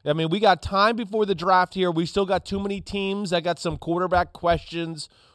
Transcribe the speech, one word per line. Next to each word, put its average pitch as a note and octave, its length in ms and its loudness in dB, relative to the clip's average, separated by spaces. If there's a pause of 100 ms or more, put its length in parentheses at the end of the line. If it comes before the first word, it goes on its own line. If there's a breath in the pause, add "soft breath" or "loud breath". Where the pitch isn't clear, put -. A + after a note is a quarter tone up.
I D3 100 2
mean, D#3+ 160 0
we G3 100 0
got G3 220 4
time G#3 340 2
before G#3+ 300 -2
the G3 80 0
draft F3+ 400 2
here. F#3 160 0
We E3+ 160 0
still G3+ 200 0
got F#3 180 0
too G3 140 -4
many G3+ 220 -4
teams G3 500 -4
that F3 140 0
got E3+ 140 -2
some D#3+ 180 -4
quarterback F3 560 0
questions. E3 760 -4 (260 soft breath)